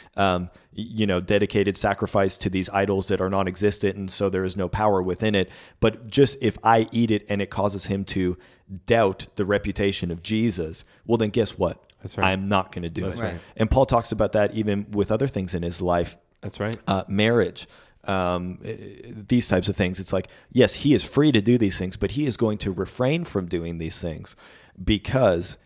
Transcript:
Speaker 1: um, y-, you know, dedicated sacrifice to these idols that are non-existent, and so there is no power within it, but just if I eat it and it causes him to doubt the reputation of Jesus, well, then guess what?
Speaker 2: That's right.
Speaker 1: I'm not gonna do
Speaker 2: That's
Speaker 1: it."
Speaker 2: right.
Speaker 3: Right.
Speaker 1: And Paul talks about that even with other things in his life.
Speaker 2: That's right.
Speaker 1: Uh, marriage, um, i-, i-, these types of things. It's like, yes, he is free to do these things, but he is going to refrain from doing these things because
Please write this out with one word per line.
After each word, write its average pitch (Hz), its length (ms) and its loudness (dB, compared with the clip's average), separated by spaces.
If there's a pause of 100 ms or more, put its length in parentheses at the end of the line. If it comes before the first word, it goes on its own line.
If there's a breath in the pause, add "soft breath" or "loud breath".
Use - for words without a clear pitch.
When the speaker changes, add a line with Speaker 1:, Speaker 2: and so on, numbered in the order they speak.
(160 loud breath)
Speaker 1:
um, 90 340 2 (260 soft breath)
y-, 110 120 -8
you 110 180 0
know, 92 140 2
dedicated 101 560 2
sacrifice 98 600 0
to - 120 -4
these 92 200 -2
idols 98 400 0
that 95 100 0
are 92 100 0
non-existent, 98 680 0
and 98 120 -8
so 98 200 0
there 92 160 -2
is 90 100 -4
no 92 140 -2
power 104 340 2
within 104 320 0
it, 92 140 0 (320 loud breath)
but 113 260 0
just 135 340 4
if 113 220 0
I 113 300 6
eat 113 180 2
it 104 160 0
and 101 140 -2
it 95 80 -4
causes 98 380 -2
him 98 180 -4
to 90 320 -2 (480 soft breath)
doubt 110 500 2
the 101 100 0
reputation 98 640 0
of 85 120 -10
Jesus, 107 640 -2 (200 soft breath)
well, 117 120 2
then 110 120 2
guess 107 280 -2
what? 87 200 0 (240)
Speaker 2:
That's - 160 -12
right. 95 140 2
Speaker 1:
I'm 95 160 -2
not 98 240 2
gonna 85 180 -8
do 85 120 -8
Speaker 2:
That's 90 160 -6
Speaker 1:
it." - 40 -8
Speaker 2:
right. 90 120 -6
Speaker 3:
Right. 85 80 -12 (160 loud breath)
Speaker 1:
And 110 120 0
Paul 131 160 4
talks 117 280 0
about 104 180 0
that 104 220 2
even 104 380 -2
with 101 200 0
other 120 160 0
things 95 260 -6
in 85 100 -4
his 87 180 -6
life. 87 340 0 (240)
Speaker 2:
That's - 220 -10
right. 107 140 -4 (120)
Speaker 1:
Uh, 95 220 0
marriage, 104 580 2 (380 soft breath)
um, 90 580 -2
i-, - 60 -12
i-, 104 320 -14 (260)
these 123 220 2
types 92 180 2
of 98 80 -2
things. 92 240 -2
It's 95 140 -6
like, 95 160 -2 (240 loud breath)
yes, 180 220 6
he 143 180 4
is - 100 4
free 147 300 4
to 107 80 6
do 120 160 4
these 101 200 2
things, 92 200 -6
but 98 140 -2
he 147 140 -2
is 127 120 -2
going 107 220 0
to 101 120 -4
refrain 127 540 -2
from 92 220 -4
doing 85 300 -4
these 82 220 -6
things - 380 -8 (460 loud breath)
because 104 840 2